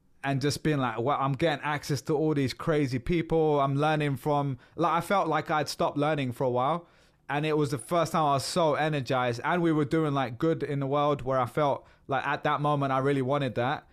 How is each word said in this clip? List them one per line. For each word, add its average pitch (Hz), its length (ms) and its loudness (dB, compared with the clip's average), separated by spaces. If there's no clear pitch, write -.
and 139 180 0
just 143 220 0
being 151 160 2
like, 117 200 -2
"Well, 127 200 0
I'm 135 140 0
getting 147 300 0
access 147 400 -4
to 160 100 -2
all 151 200 2
these 139 200 0
crazy 143 460 0
people. 160 640 2
I'm 139 140 0
learning 147 420 0
from," 143 400 0
like, 160 160 0
I 165 100 0
felt 190 280 0
like 151 200 -2
I'd 151 200 0
stopped 160 280 -2
learning 143 360 0
for 143 100 -4
a 131 60 2
while. 139 380 0
And 147 160 -2
it 156 140 2
was 143 140 2
the 135 80 -4
first 170 320 0
time 160 120 2
I 143 100 4
was 131 120 0
so 160 300 2
energized, 131 680 0
and 170 180 0
we 170 100 2
were 151 140 2
doing, 160 280 0
like, 123 240 -2
good 160 240 0
in 139 180 -4
the 135 80 -2
world 143 360 0
where 131 160 0
I 123 80 2
felt 143 400 0
like 131 200 -2
at 147 160 -2
that 151 180 0
moment 143 320 0
I 131 60 2
really 139 240 2
wanted 135 320 -2
that. 123 380 -2